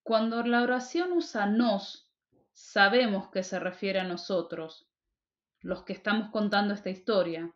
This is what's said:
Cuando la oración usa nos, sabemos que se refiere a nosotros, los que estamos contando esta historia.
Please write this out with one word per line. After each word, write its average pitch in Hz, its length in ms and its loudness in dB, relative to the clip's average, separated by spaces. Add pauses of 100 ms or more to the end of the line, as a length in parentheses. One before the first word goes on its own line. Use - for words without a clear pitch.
Cuando 226 400 2
la 240 220 2
oración 254 480 -2
usa 330 340 -2
nos, 214 680 0 (420)
sabemos 208 760 2
que 190 140 -4
se 185 160 -6
refiere 190 400 -4
a 185 60 -4
nosotros, 170 840 -6 (720)
los 180 240 -8
que 196 100 -8
estamos 208 380 -2
contando 202 420 2
esta - 160 -6
historia. 175 680 0